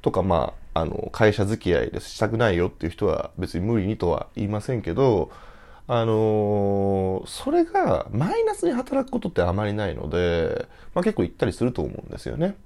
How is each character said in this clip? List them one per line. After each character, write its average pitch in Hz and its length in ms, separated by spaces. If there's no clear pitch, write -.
と 147 100
か、 92 100
ま 85 320
あ、 82 80
あ 82 40
の、 - 260
会 107 220
社 104 120
付 110 180
き 90 120
合 64 100
い - 60
で - 80
し - 200
た 107 100
く 113 80
な 113 140
い 85 60
よ 87 100
っ - 40
て - 140
い - 40
う - 20
人 - 160
は - 320
別 87 200
に 92 60
無 113 140
理 95 80
に 107 100
と 87 120
は - 260
言 101 100
い - 20
ま 104 140
せ 131 140
ん 107 80
け 82 100
ど、 110 380
あ 117 180
の 101 1160
ー、 - 60
そ - 240
れ 339 140
が 339 460
マ 160 260
イ 453 60
ナ 427 120
ス 339 120
に 302 60
働 262 340
く - 40
こ 240 80
と 190 100
っ - 20
て - 100
あ 87 120
ま 104 120
り 104 80
な 104 140
い 80 80
の - 140
で、 85 580
ま - 80
あ、 - 20
結 220 120
構 92 80
行 85 80
っ - 40
た - 100
り 98 80
す - 100
る 123 80
と - 100
思 69 140
う - 120
ん - 20
で - 80
す - 100
よ - 100
ね。 190 180